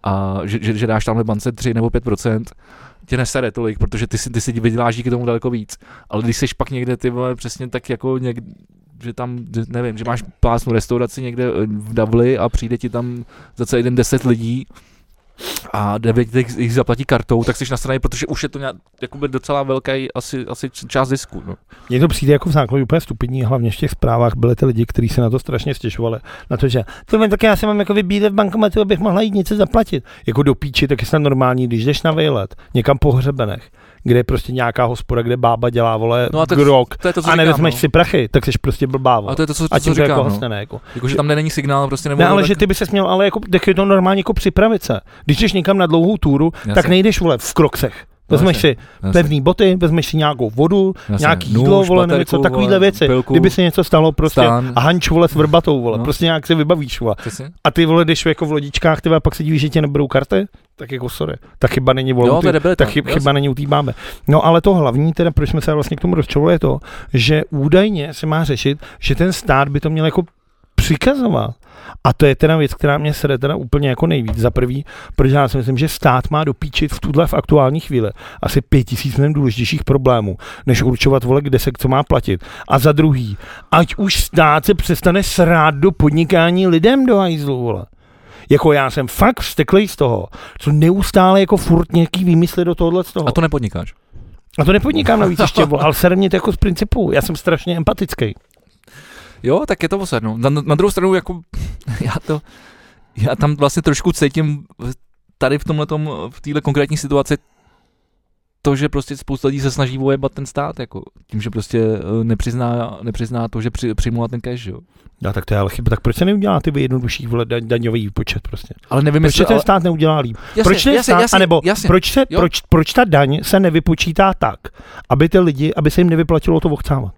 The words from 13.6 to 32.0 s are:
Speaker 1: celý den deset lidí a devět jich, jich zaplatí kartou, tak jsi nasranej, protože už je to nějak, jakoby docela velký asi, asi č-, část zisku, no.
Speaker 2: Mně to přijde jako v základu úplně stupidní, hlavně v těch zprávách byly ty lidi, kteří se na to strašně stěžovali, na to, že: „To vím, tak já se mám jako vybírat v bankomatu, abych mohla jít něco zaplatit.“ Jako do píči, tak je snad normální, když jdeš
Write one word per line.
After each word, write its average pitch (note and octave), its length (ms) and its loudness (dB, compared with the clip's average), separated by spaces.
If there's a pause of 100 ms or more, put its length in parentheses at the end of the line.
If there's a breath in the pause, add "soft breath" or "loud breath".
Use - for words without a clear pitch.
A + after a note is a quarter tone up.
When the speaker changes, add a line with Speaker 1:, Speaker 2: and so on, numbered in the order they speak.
Speaker 1:
celý A#2+ 160 0
den B2 120 0
deset B2 300 0
lidí A#2 420 -2 (1040 loud breath)
a G#2 260 -2
devět A2+ 360 0
jich, B2 240 -2
jich A#2 160 -2
zaplatí B2 300 0
kartou, A#2 400 0
tak A#2+ 120 -2
jsi C3+ 140 -6
nasranej, C3 280 -4
protože A#2+ 280 -4
už - 160 -6
je D3+ 60 -6
to - 100 -12
nějak, C3+ 180 -10 (260)
jakoby C#3 260 -8
docela C#3 340 -4
velký C3+ 520 -4
asi, B2+ 320 -8
asi B2+ 240 -10
č-, - 180 -18
část C3 200 -2
zisku, - 380 -6
no. - 80 -12 (340 soft breath)
Speaker 2:
Mně B2 120 0
to E3 80 4
přijde C#3+ 240 2
jako D3 160 2
v D#3 40 0
základu C#3 300 0
úplně D#3+ 180 0
stupidní, B2 420 -6
hlavně A#2 280 0
v - 60 -6
těch C#3+ 140 -4
zprávách A#2 460 0
byly A#2+ 200 2
ty C#3 100 0
lidi, A#2 200 0
kteří A#2 220 2
se - 120 0
na A#2 100 2
to C3 80 -2
strašně C3 360 -4
stěžovali, A2+ 440 -6 (320 loud breath)
na A#2+ 60 -2
to, C3+ 120 0
že: B2 140 0 (240 loud breath)
„To A3 120 0
vím, G#3+ 120 2
tak G#3+ 120 -2
já G#3+ 140 4
se G#3+ 100 -2
mám G#3 120 0
jako G3+ 160 -2
vybírat G3+ 380 0
v - 20 -6
bankomatu, G#3 460 0
abych G3 180 0
mohla G3 220 0
jít G#3+ 140 -2
něco G3+ 220 -2
zaplatit.“ G#3 480 0 (220 loud breath)
Jako A#2 160 0
do C#3 120 4
píči, C#3 340 -2
tak C#3 140 0
je - 40 -4
snad D#3+ 120 0
normální, C3 480 2
když A#2 180 -2
jdeš C#3+ 180 0